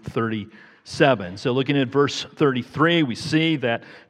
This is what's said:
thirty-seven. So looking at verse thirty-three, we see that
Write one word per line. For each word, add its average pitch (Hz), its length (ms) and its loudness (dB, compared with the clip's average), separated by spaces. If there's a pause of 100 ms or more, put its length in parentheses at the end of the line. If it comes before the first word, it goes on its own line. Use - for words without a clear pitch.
thirty-seven. 110 1300 -2
So 123 160 -2
looking 135 240 0
at 135 120 0
verse 139 360 0
thirty-three, 151 800 0
we 120 120 -2
see 160 420 0
that 117 280 -4 (260)